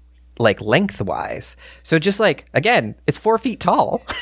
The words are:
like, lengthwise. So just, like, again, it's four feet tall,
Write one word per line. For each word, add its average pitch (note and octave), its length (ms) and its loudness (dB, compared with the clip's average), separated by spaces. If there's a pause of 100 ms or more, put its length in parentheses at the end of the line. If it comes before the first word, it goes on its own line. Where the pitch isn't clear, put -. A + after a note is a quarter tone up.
(380)
like, A2 220 2
lengthwise. G#2+ 960 -2 (260)
So D#3+ 160 2
just, F#3+ 220 2
like, G3+ 340 2
again, D#3+ 400 0 (120)
it's - 120 0
four A3 200 2
feet A3 220 -6
tall, - 420 0 (200)